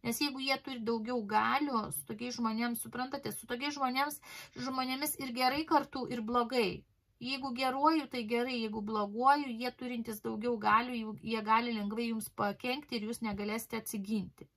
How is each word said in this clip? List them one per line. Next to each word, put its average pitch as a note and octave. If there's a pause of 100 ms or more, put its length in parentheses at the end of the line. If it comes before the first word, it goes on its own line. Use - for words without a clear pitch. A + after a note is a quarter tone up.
Nes A#3
jeigu C4+
jie C4+
turi B3+
daugiau A#3
galių, A3+
su -
tokiais A#3+
žmonėms, A#3
suprantate, B3+
su -
tokiais C#4
žmonėms, C#4 (400)
žmonėmis C4
ir B3+
gerai B3+
kartu, D4
ir A#3
blogai. A#3+ (500)
Jeigu C4
geruoju, C4+
tai B3
gerai, A#3+
jeigu A3
bloguoju, A3
jie A#3+
turintys A#3
daugiau A3+
galių, A3
jų-, A3 (100)
jie A3+
gali A#3
lengvai A3
jums A3
pakenkti B3
ir G#3+
jūs A#3
negalėsite G#3+
atsiginti. G#3 (100)